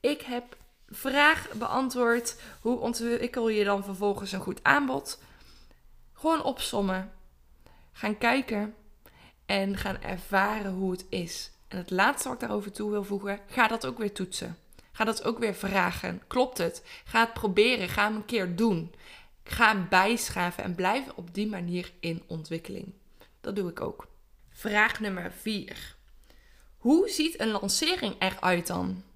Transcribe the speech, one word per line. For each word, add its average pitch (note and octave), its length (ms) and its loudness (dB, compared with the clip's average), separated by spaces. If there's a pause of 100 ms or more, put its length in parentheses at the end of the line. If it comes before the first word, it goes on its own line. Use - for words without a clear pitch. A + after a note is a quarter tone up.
Ik D4 220 0
heb A#3+ 340 -8 (320)
vraag C#4 640 2
beantwoord. A#3+ 840 0 (240)
Hoe A#3+ 180 0
ontwikkel A#3 720 0
je G#3+ 160 4
dan G3 200 2
vervolgens G3 480 -2
een F#3+ 80 -4
goed - 220 -6
aanbod? - 600 2 (920)
Gewoon D#4+ 300 2
opsommen. G3 720 -2 (800)
Gaan G#3+ 260 -4
kijken. A#3 560 0 (720)
En G3 300 0
gaan F#3+ 260 -4
ervaren G3+ 720 0
hoe F#3 180 0
het F#3 180 -6
is. F3 420 -6 (180)
En F#3+ 100 -8
het F3+ 120 -8
laatste A3 380 4
wat B3 140 -6
ik A#3+ 40 -6
daarover G#3 260 -2
toe G#3 180 -4
wil G#3 140 0
voegen, G3+ 420 -4
ga A#3 220 2
dat A3+ 180 -2
ook B3 120 -6
weer G#3 140 -2
toetsen. F3+ 460 -8 (340)
Ga A3+ 120 0
dat A3 200 -2
ook A3+ 140 0
weer A3 160 0
vragen. F3+ 720 0
Klopt B3+ 320 2
het? E3+ 260 -2 (200)
Ga - 160 2
het A#3 120 4
proberen. G#3+ 560 4
Ga G3+ 160 2
hem G#3+ 120 0
een G#3 80 -8
keer F#3+ 320 -2
doen. F3 380 2 (500)
Ga - 240 4
hem G3 200 2
bijschaven F#3+ 760 2
en F3+ 100 -4
blijf G3 300 0 (100)
op F3 200 -14
die G#3 140 -2
manier F3 520 -4
in E3 260 -4
ontwikkeling. E3+ 680 -8 (480)
Dat G3 160 -6
doe F#3 140 -2
ik - 100 -10
ook. - 260 -8 (420)
Vraag G#3+ 520 0
nummer F#3 320 -4
vier. - 680 -8 (840)
Hoe E4 280 6
ziet E4 320 -2
een A3 100 2
lancering G#3+ 680 0
eruit F3+ 480 0
dan? F3+ 360 -4 (140)